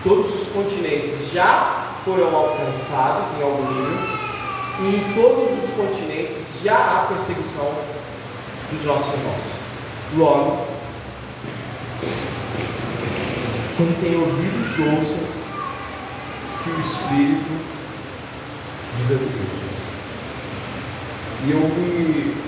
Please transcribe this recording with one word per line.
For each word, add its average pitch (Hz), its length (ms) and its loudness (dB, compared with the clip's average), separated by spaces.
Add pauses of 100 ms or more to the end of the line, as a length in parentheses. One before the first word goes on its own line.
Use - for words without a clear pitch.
Todos 190 380 6
os - 80 -4
continentes 147 840 0
já - 540 4 (160)
foram 175 320 4
alcançados - 920 2 (100)
em 147 40 2
algum 139 300 2
nível, 131 440 0 (640)
e 202 160 4
em 202 180 0
todos 233 380 8 (120)
os - 120 -2
continentes - 880 -2
já 214 120 6
há - 380 4
perseguição 156 580 -2 (1000)
dos 151 140 -4
nossos 143 280 2
irmãos. - 300 -2 (760)
Logo, - 480 6 (3000)
quem 170 240 4
tem 170 180 2
ouvidos, 170 600 0 (180)
ouça - 420 0 (1200)
que 165 60 -2
o 160 100 -2
Espírito 147 720 2 (1500)
diz 123 140 2
às 131 100 4
igrejas. - 540 -2 (1700)
E 143 60 2
eu 160 80 4
me 165 800 2 (100)